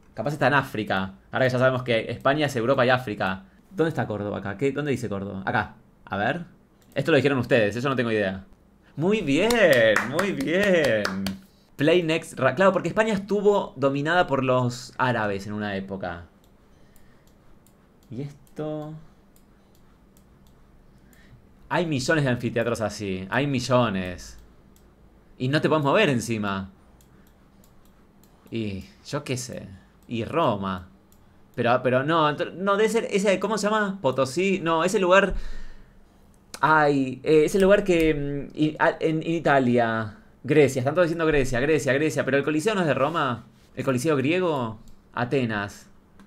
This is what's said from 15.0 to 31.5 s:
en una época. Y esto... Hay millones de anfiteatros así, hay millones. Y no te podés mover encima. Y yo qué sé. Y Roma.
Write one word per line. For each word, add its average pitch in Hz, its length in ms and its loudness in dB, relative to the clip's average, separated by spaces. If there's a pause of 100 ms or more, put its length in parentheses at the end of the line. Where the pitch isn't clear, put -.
en 104 60 -8
una 104 240 -6
época. 95 480 -8 (1900)
Y 117 120 -10
esto... 151 720 -10 (2750)
Hay 165 160 0
millones 151 400 0
de 127 60 2
anfiteatros 117 500 -2
así, 98 480 -4
hay 131 180 -2
millones. 117 920 -2 (960)
Y 127 120 -4
no 151 120 0
te - 80 0
podés 147 160 2
mover 175 240 4
encima. 104 600 -2 (1800)
Y 104 360 -6 (200)
yo 147 160 -8
qué 135 140 -6
sé. 101 320 -12 (400)
Y 113 160 -6
Roma. 98 640 -2 (680)